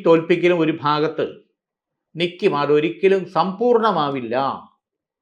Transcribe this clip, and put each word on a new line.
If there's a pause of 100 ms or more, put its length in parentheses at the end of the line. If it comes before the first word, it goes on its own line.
തോൽപ്പിക്കലും
ഒരു
ഭാഗത്ത് (920)
നിൽക്കും,
അതൊരിക്കലും
സമ്പൂർണ്ണമാവില്ല. (840)